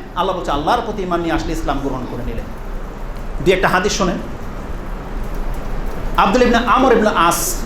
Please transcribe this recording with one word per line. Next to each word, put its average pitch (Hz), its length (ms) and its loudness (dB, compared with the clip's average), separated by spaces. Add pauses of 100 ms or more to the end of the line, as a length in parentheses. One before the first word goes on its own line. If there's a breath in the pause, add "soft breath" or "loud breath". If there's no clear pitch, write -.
(160)
আল্লাহ 185 200 0
বলছে, 170 140 -2
"আল্লাহর 170 360 2
প্রতি 208 160 -4
ঈমান 180 180 0
নিয়ে 165 140 0
আসলে, 165 180 -2
ইসলাম 143 300 0
গ্রহণ 127 280 -2
করে 117 160 -6
নিলে।" 107 160 -4 (1000)
দুই 185 100 6
একটা 185 140 4
হাদিস 185 240 2
শোনেন। 180 240 2 (2000)
আব্দুল 202 260 4
ইবনে 233 140 6
আমর 240 360 4
ইবনে 214 220 4
আস 170 520 2